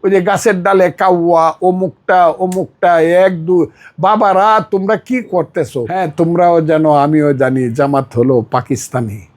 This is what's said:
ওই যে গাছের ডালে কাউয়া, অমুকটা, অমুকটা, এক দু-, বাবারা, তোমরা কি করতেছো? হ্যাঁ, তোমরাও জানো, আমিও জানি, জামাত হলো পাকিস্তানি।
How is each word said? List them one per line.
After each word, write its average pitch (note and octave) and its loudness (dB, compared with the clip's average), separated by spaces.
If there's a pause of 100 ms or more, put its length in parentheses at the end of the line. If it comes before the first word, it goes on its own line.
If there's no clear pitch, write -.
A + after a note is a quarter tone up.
ওই G3 0
যে F#3+ 2
গাছের F#3+ 0
ডালে F#3+ 2
কাউয়া, E3+ 0
অমুকটা, F#3 0
অমুকটা, F3+ -2
এক F3 2
দু-, F3 0 (340)
বাবারা, G#3 2 (120)
তোমরা G3 -2
কি B3+ -6
করতেছো? E3 -4
হ্যাঁ, F3+ -4 (100)
তোমরাও E3+ 2
জানো, D#3 0
আমিও D3 2
জানি, C3 0
জামাত C#3 -2
হলো B2 2
পাকিস্তানি। A#2 -6 (160)